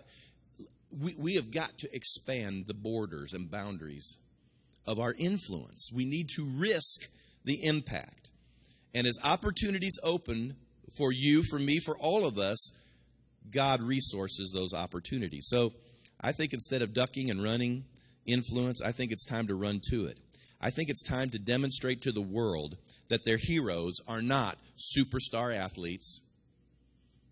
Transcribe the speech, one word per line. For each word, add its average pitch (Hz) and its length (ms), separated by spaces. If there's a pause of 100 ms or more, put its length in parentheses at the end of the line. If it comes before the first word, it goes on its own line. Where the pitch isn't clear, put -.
(1000)
we, 165 180
we 170 180
have 117 160
got 160 260
to - 180
expand 104 720
the 104 60
borders 101 580
and 90 180
boundaries 82 680 (680)
of 110 140
our 120 180
influence. 160 760
We 127 100
need 151 320
to 160 80
risk 151 680 (360)
the 139 180
impact. 147 680 (640)
And 123 140
as 120 160
opportunities 190 800
open 135 540 (400)
for 135 160
you, 147 360
for 151 80
me, 143 220
for 156 180
all 185 280
of 117 120
us, 101 340 (760)
God 135 320
resources 98 720
those 92 200
opportunities. 87 760
So 120 260 (460)
I 131 140
think 156 180
instead 127 300
of 110 120
ducking 127 380
and 98 100
running 120 440 (400)
influence, 123 560
I 113 100
think 117 220
it's - 120
time 113 220
to 101 80
run 101 240 (120)
to 113 160
it. 60 120 (400)
I - 120
think 151 180
it's 139 120
time 131 280
to 113 100
demonstrate 127 640
to 135 100
the 107 100
world 95 540 (320)
that 117 160
their 113 160
heroes 92 560 (140)
are 113 120
not 120 360 (200)
superstar 123 760
athletes. 92 640 (1120)